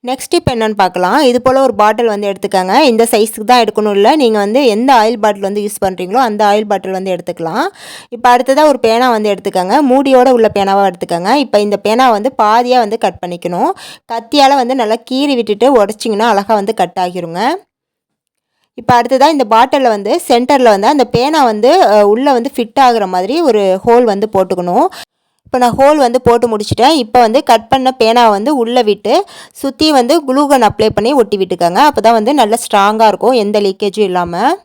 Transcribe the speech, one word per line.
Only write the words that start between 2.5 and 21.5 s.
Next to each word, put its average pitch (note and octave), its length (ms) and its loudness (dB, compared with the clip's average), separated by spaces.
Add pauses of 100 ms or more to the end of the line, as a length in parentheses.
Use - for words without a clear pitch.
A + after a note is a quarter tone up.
இந்த A3+ 140 2 (100)
சைஸ்க்கு G#3+ 380 -2
தான் B3 140 4
எடுக்கணும் G#3+ 340 -2
இல்ல, G#3 100 4 (140)
நீங்க A3 200 2
வந்து G#3+ 180 0 (140)
எந்த B3 160 0 (120)
ஆயில் A#3 200 0
பாட்டில் G3+ 260 -2
வந்து G#3 180 -6
யூஸ் G#3+ 180 -10
பண்றீங்களோ F#3 400 -4
அந்த G#3+ 240 -4
ஆயில் G#3+ 220 0
பாட்டில் F#3+ 280 -6
வந்து F#3+ 160 -6
எடுத்துக்கலாம். F3 520 -6 (500)
இப்ப A3+ 160 -18
அடுத்ததா C4+ 380 2
ஒரு B3+ 160 -2
பேனா A#3 280 2
வந்து G#3+ 200 -2
எடுத்துக்கங்க. F#3+ 420 -2 (140)
மூடியோட C4 480 2
உள்ள A3 180 2
பேனாவா G3 340 0
எடுத்துக்கங்க. F3 400 -6 (140)
இப்ப G#3 220 0
இந்த G#3 200 -4
பேனா A#3 300 2
வந்து A3+ 160 -4 (100)
பாதியா B3 420 2
வந்து G#3+ 200 -6
கட் F#3 180 -4
பண்ணிக்கணும். F3+ 480 -4 (420)
கத்தியால C4+ 480 0
வந்து B3 220 -2
நல்லா A3 160 -2 (140)
கீறி C#4 280 -2
விட்டுட்டு G#3+ 280 0 (100)
உடைச்சிங்கன்னா G#3+ 560 -2
அழகா G3 260 -2
வந்து G#3 220 -4
கட் F3 240 -4
ஆகிருங்க. F3 340 -8 (1400)
இப்ப A#3+ 160 -4
அடுத்ததா B3 380 2
இந்த C4 100 0 (100)
பாட்டில்ல B3+ 400 2
வந்து G3+ 160 -4 (160)
சென்டர்ல B3+ 480 2
வந்து G#3 180 0
அந்த B3+ 120 2 (100)
பேனா C#4+ 260 0 (100)